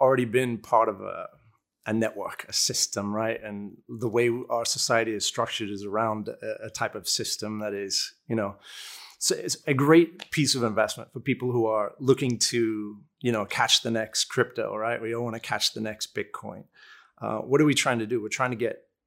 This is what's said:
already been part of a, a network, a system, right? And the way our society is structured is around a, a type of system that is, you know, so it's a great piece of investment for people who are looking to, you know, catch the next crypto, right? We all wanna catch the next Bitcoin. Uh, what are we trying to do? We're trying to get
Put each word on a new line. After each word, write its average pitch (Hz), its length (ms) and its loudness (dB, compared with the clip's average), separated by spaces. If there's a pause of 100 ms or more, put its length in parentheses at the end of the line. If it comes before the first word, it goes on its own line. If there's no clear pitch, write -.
already 131 240 6
been 120 340 0
part 113 300 4
of 98 120 -4
a, 90 280 -10 (580)
a 110 60 -2
network, 104 560 -2
a 98 40 -14
system, - 600 -2
right? 113 280 -2
And 104 340 -10 (120)
the 117 200 -4
way 120 220 4 (180)
our 117 160 0
society 113 480 2
is 101 140 -2
structured 110 440 -2
is 101 140 -6
around 107 440 -2
a, 110 380 -8
a 110 40 -10
type - 240 -4
of 98 140 -8
system 107 500 -4
that 107 160 -4
is, 98 400 -4 (140)
you 113 80 0
know, 101 200 -2 (640)
so - 160 0
it's - 320 -6
a 147 80 2
great 160 560 6
piece 139 240 2
of 127 80 0
investment 110 500 0
for 135 80 -12
people 127 300 -2
who 117 160 2
are 107 320 0
looking 131 400 2
to, 107 600 0 (220)
you 120 120 2
know, 107 120 0
catch - 380 2
the 123 80 -2
next 110 360 -2
crypto, 113 500 -2
right? 113 260 -2
We 113 120 -4
all 117 100 -4
wanna 113 160 -6
catch - 340 -2
the 110 60 -6
next 107 340 -8
Bitcoin. - 500 -10 (560)
Uh, 110 180 -4
what 135 220 2
are 156 40 8
we 143 100 6
trying 127 240 2
to 110 80 -2
do? 113 160 -2
We're 107 60 -6
trying 127 240 0
to 117 40 -6
get 113 280 -2 (220)